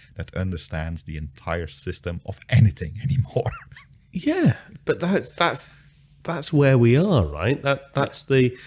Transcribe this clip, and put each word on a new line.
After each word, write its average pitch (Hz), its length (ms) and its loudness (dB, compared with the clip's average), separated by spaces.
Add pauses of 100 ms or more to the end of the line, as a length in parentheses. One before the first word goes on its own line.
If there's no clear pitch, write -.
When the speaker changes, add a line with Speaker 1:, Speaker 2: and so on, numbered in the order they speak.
(160)
Speaker 1:
that 80 200 -12
understands 82 680 -8
the 78 140 -12
entire 80 500 -8
system - 580 -10
of - 140 -12 (100)
anything 92 500 2
<laughs> - 40 -16
anymore. - 480 -2 (600)
Speaker 2:
Yeah, 302 440 0 (300)
but - 140 -2
that's, 180 340 -2
that's, 147 360 -2 (540)
that's - 300 -6
where 139 240 6
we 120 200 6
are, 160 280 4
right? 87 360 -2
That, 139 320 -4
that's - 300 -4
the, 127 320 2 (120)